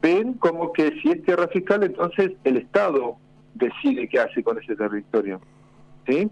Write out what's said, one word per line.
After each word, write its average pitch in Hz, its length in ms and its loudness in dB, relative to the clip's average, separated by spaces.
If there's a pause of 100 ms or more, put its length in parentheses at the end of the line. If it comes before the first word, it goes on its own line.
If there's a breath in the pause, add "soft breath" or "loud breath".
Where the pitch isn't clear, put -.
ven 202 320 2
como 170 380 0
que 151 280 2
si - 100 2
es 165 120 0
tierra 175 260 2
fiscal, 202 340 0
entonces 185 500 -2 (120)
el 131 140 2
Estado 139 580 0 (380)
decide 170 540 -2
qué 131 120 2
hace 113 220 -2
con 113 160 0
ese 110 180 -6
territorio, 101 640 -2 (680)
¿sí? 165 260 0